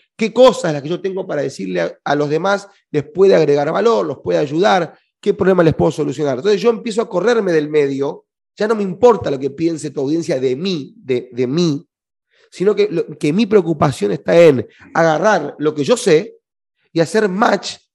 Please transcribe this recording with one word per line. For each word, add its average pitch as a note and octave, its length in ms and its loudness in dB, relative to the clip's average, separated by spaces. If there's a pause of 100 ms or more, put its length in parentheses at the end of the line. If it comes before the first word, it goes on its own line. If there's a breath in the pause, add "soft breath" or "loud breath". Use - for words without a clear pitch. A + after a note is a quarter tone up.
(160 soft breath)
qué G#3+ 180 -4
cosas A#3 400 4
las C#3+ 80 -6
que C#3+ 80 -8
yo E3+ 100 -4
tengo F#3+ 280 -8
para D#3 160 -4
decirle F3+ 380 -6
a, E3 220 -4
a D3 120 0
los D3 140 0
demás F#3+ 380 -2 (220 soft breath)
les D3 140 -2
puede F#3+ 320 4
agregar D3 360 2
valor, G#3 360 0
los C#3 160 -8
puede F3 160 -2
ayudar, E3 580 0 (240 soft breath)
qué G3 140 0
problema F#3 260 2
les D#3 140 4
puedo E3+ 160 2
solucionar. C#3+ 460 -4
Entonces G3 220 0
yo A3+ 120 2
empiezo A3 320 -6
a G3 60 -8
correrme G3+ 420 0
del D3+ 180 0
medio, C#3+ 560 -2 (300)
ya G#3 120 -2
no A3+ 60 -2
me G#3+ 80 -2
importa G3 480 2
lo C#3 80 -4
que C3 140 -6
piense D#3 400 -6
tu D3 100 -8
audiencia D3+ 380 -2
de C3 160 0
mí, D#3+ 420 -6
de, B2+ 340 -6
de B2 140 -2
mí, D3+ 420 -2 (640)
sino G3+ 240 -2
que, G3+ 160 0
lo, E3 160 -4 (120)
que D3 140 0
mi G#3+ 140 0
preocupación E3+ 680 0
está E3+ 280 2
en C#3+ 240 6 (280 soft breath)
agarrar D#3+ 640 0
lo D3+ 160 -2
que C#3+ 80 -2
yo G#3+ 120 2
sé D#3 420 2 (540)
y E3 80 -2
hacer G#3 300 0
match G3+ 460 -2 (200)